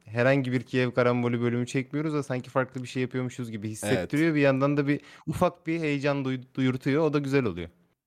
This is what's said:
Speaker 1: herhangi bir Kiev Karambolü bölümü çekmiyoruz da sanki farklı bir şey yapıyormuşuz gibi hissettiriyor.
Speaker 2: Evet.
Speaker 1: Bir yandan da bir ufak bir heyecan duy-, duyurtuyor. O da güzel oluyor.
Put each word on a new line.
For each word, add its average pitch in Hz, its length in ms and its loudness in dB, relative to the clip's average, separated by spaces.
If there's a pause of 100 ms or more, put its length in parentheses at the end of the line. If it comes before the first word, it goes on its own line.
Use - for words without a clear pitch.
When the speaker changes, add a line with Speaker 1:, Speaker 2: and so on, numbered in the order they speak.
Speaker 1:
herhangi 127 480 2
bir 127 100 0
Kiev 127 280 0
Karambolü 120 500 2
bölümü 120 260 0
çekmiyoruz 143 480 -4
da 147 80 0
sanki 127 280 -6
farklı 127 320 -2
bir 120 60 -10
şey 131 140 -4
yapıyormuşuz 127 480 -6
gibi 110 180 -8
hissettiriyor. 107 580 -2
Speaker 2:
Evet. 160 100 2
Speaker 1:
Bir 147 40 2
yandan 139 360 2
da 143 100 2
bir 143 140 0 (260)
ufak - 400 -2
bir 165 140 -2
heyecan 143 440 -2
duy-, 127 300 -6
duyurtuyor. 131 500 2
O 151 80 2
da 147 60 2
güzel 139 260 2
oluyor. 87 240 -4 (380)